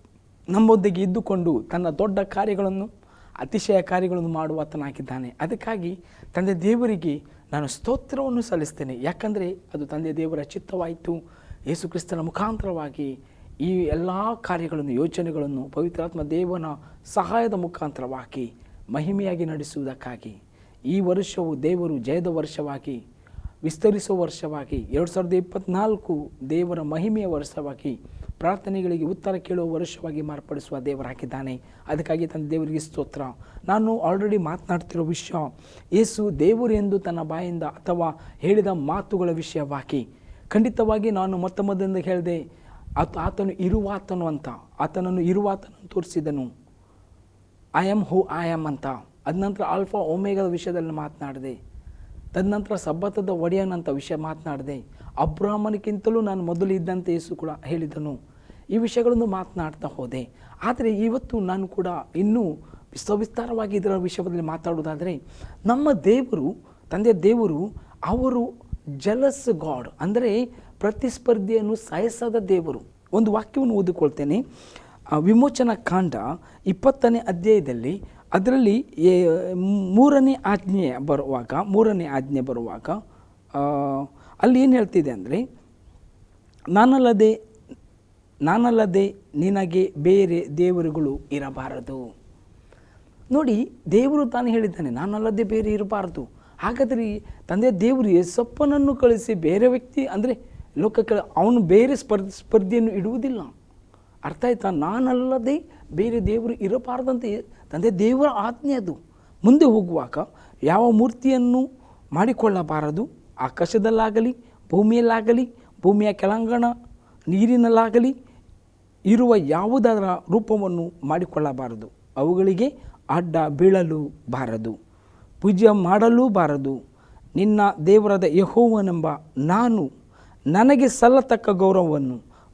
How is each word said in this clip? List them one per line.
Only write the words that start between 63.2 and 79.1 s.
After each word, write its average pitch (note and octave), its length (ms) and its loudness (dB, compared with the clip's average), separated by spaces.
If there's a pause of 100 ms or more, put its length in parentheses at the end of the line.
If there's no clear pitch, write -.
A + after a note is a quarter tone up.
ಇದರ G3 200 0
ವಿಷಯದಲ್ಲಿ F3 440 -4
ಮಾತಾಡೋದಾದರೆ, D#3+ 800 -6 (440)
ನಮ್ಮ C#4 260 4
ದೇವರು, G3 640 2 (360)
ತಂದೆ G3+ 320 2
ದೇವರು, G#3 480 2 (340)
ಅವರು B3 480 0 (360)
ಜೆಲಸ್ A#3+ 640 -2
ಗಾಡ್, D3 360 -6 (100)
ಅಂದರೆ A3 460 0 (340)
ಪ್ರತಿಸ್ಪರ್ಧಿಯನ್ನು A3 960 0
ಸಹಿಸದ A3 600 -4
ದೇವರು. F3+ 440 0 (340)
ಒಂದು A3 180 4
ವಾಕ್ಯವನ್ನು A3+ 440 0
ಓದಿಕೊಳ್ತೇನೆ. E3+ 720 0 (640)
ಆ, D3+ 60 2
ವಿಮೋಚನಾ A#3 580 4
ಕಾಂಡ F#3 400 -2 (500)
ಇಪ್ಪತ್ತನೇ A#3 540 2
ಅಧ್ಯಾಯದಲ್ಲಿ, F3 840 0 (300)
ಅದರಲ್ಲಿ A#3 520 2 (120)
ಏ-, F3+ 560 4 (400)